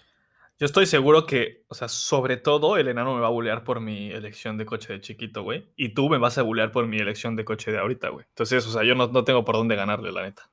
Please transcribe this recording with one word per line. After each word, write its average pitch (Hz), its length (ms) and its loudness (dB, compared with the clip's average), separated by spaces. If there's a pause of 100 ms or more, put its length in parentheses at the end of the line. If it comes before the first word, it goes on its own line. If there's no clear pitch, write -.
(580)
Yo 147 80 0
estoy 185 200 4
seguro 151 400 6
que, - 400 -2
o - 80 -16
sea, 117 140 -8
sobre 127 480 0
todo 147 400 2
el 147 100 2
enano 123 280 -2
me 120 60 -2
va 113 80 2
a - 20 2
bulear 117 340 -2
por 120 160 -4
mi 104 320 -8
elección 107 460 -10
de 110 80 -6
coche 110 260 -8
de 98 80 -10
chiquito, 107 420 -12
güey. 117 340 -8
Y 110 180 -6
tú 143 140 2
me 151 100 2
vas 120 200 2
a 135 40 2
bulear 110 280 0
por 117 160 0
mi 107 120 -4
elección 107 360 -4
de 110 100 -4
coche 110 280 -6
de 107 60 -2
ahorita, 117 320 -4
güey. - 180 -14
Entonces, 117 380 0
o 110 40 -6
sea, 110 140 0
yo 123 100 6
no, 123 140 2
no 123 160 2
tengo 123 200 4
por 110 120 0
dónde 113 180 2
ganarle, 101 380 -2
la 92 100 -6
neta. - 300 -14